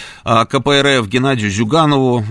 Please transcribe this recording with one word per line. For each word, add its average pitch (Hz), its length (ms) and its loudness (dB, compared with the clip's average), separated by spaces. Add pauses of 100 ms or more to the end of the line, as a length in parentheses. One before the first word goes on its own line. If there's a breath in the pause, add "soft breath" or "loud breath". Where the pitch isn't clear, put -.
(220 loud breath)
а, 113 220 2
К 135 160 -2
П 143 140 -2
Р 139 120 2
Ф 127 220 0
Геннадию 123 420 -2
Зюганову, 127 800 0